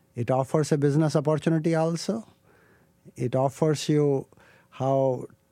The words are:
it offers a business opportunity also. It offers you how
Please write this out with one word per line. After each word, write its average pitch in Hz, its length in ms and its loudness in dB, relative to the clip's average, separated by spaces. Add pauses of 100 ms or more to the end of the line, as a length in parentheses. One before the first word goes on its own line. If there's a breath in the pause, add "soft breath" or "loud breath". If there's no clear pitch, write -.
(140 soft breath)
it 120 160 -4
offers 135 400 0
a 160 80 2
business 147 380 2
opportunity 156 580 0
also. 170 540 -4 (880 soft breath)
It 127 180 -4
offers 139 540 0
you 147 380 0 (440 soft breath)
how 135 560 0 (260)